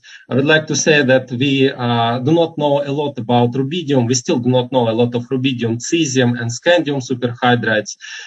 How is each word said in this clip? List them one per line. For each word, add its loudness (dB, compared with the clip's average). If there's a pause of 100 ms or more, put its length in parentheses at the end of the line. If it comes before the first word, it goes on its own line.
(300)
I -2
would 2
like 2
to -2
say 2
that 2
we, 2
uh, 0
do 0
not 2
know 0
a -6
lot -4
about 2
rubidium. 0
We 0
still -2
do 0
not 2
know 2
a 0
lot 0
of -4
rubidium, -2
cesium, 0
and -6
scandium 0
superhydrides. 0 (300)